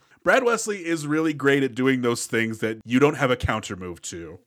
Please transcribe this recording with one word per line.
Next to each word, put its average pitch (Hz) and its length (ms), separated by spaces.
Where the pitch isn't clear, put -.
Brad 226 200
Wesley 214 420
is 160 200
really 156 260
great 139 300
at 127 120
doing 127 280
those 120 240
things 113 320
that 113 260
you 120 140
don't 147 180
have 139 140
a 123 60
counter 110 400
move 90 260
to. 85 440